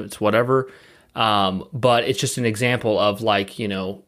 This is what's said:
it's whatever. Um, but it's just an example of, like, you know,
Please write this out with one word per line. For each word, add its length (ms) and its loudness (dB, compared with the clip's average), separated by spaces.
it's 160 -14
whatever. 520 2
Um, 580 0
but 340 2
it's 140 -2
just 200 -4
an 60 0
example 540 0
of, 220 0
like, 380 0
you 80 -4
know, 400 -6